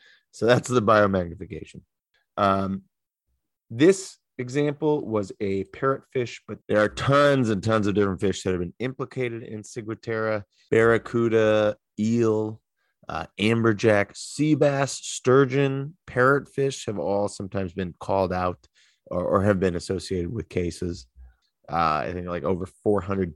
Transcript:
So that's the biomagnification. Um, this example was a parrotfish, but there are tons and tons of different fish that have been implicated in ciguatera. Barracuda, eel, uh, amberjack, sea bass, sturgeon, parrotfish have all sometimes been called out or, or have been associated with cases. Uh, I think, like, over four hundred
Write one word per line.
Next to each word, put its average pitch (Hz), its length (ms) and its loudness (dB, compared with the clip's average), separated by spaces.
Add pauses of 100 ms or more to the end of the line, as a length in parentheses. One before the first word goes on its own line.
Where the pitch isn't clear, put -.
(320)
So - 140 -4
that's 123 220 4
the 123 140 2
biomagnification. 92 1000 0 (540)
Um, 98 460 0 (880)
this 160 480 2 (200)
example 147 680 -2
was 104 340 -4
a 98 260 -4
parrotfish, 135 800 -4
but 104 220 -12
there 104 140 2
are 104 80 2
tons 139 600 2
and 98 140 -2
tons 110 240 2
of 98 80 0
different 98 240 0
fish 95 240 -2
that 95 80 0
have 90 80 -2
been 87 200 -6
implicated 123 640 -8
in 107 180 -12
ciguatera. 110 800 -6 (280)
Barracuda, 110 1040 2 (200)
eel, 110 640 0 (480)
uh, 80 180 -8 (140)
amberjack, 110 800 2
sea 151 380 0
bass, 139 380 0
sturgeon, 135 1000 0 (120)
parrotfish 135 800 0
have 104 120 -6
all 101 280 -2
sometimes 95 460 -6
been 92 260 -6
called 95 340 0
out 90 240 -2 (500)
or, 87 160 -4
or 95 200 2
have 101 160 2
been 90 160 0
associated 90 560 -6
with - 180 -10
cases. 87 580 -6 (640)
Uh, 78 360 0
I 90 60 -6
think, 90 140 -8
like, 87 160 -6
over 87 240 -2 (160)
four 104 180 2
hundred 92 340 -2